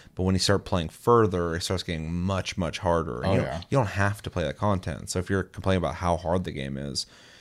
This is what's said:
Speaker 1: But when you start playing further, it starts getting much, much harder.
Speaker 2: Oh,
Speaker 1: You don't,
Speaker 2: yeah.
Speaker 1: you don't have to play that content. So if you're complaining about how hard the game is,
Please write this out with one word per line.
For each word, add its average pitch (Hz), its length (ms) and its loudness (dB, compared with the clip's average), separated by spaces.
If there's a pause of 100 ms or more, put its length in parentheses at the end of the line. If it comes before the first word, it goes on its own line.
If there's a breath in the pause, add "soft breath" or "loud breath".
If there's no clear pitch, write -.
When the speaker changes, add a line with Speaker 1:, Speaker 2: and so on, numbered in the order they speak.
(160 loud breath)
Speaker 1:
But 92 80 -2
when 95 100 4
you 95 60 4
start 98 260 2
playing 85 240 0
further, 92 680 4
it 82 60 -2
starts 92 220 -2
getting 80 280 -4
much, 90 460 -2
much 85 220 -2
harder. 80 460 0
Speaker 2:
Oh, 95 80 2
Speaker 1:
You 95 40 4
don't, 80 80 2
Speaker 2:
yeah. 71 240 -6
Speaker 1:
you 135 80 2
don't 120 100 2
have 101 360 0
to - 80 -6
play 87 120 -2
that 71 140 -4
content. 90 540 -2
So 92 80 -2
if 90 100 -4
you're 95 140 2
complaining 92 400 0
about 71 120 0
how 87 220 2
hard 87 280 0
the 82 60 -8
game 67 260 -6
is, 69 280 -6 (360 loud breath)